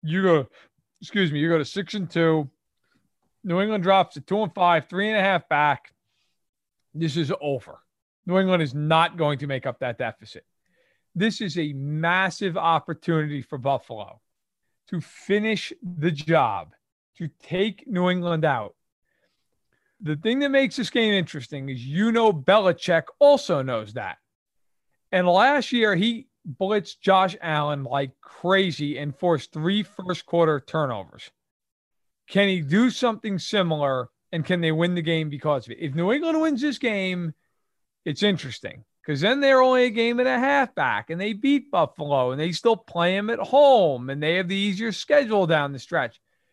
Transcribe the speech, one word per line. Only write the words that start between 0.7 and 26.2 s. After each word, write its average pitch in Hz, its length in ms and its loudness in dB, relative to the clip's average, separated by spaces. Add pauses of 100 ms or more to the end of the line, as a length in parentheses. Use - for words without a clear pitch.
excuse 185 300 -2
me, 147 80 -2
you 165 100 0
go 165 80 4
to 147 80 -2
six 196 300 -8
and 190 140 -6
two. 160 400 0 (920)
New 180 160 -2
England 208 240 -2
drops 190 300 4
to 139 80 -16
two 208 220 -2
and 180 100 -6
five, 175 340 2
three 202 220 -4
and 220 80 0
a 196 40 2
half 190 280 0
back. 147 400 2 (1040)
This 160 220 -4
is 156 240 -2
over. 143 380 -6 (480)
New 180 100 2
England 185 240 2
is 135 140 -4
not 160 420 2
going 147 220 0
to 143 80 -8
make 135 180 -6
up 123 140 -6
that 123 180 -6
deficit. 113 480 -10 (720)
This 208 260 -2
is 170 160 -6
a 151 160 -4
massive 165 840 -2
opportunity 160 840 -2
for 143 160 -12
Buffalo 120 640 -6 (680)
to 170 120 -6
finish - 800 -4
the 175 300 -4
job, 135 640 0 (420)
to 165 120 -8 (120)
take 190 460 -4
New 180 240 0
England 175 340 -2
out. 117 300 -2 (1300)
The 151 140 -4
thing 226 240 -2
that 285 100 0
makes 269 260 2
this 220 160 -4
game 220 220 2
interesting 143 560 -4
is, 123 140 -8
you 180 280 0
know, 226 200 4
Belichick 175 760 2 (120)
also 247 460 4
knows 110 300 -6
that. 101 240 -8 (960)
And 180 160 2
last 240 440 4
year, 220 240 2
he 220 320 -2 (200)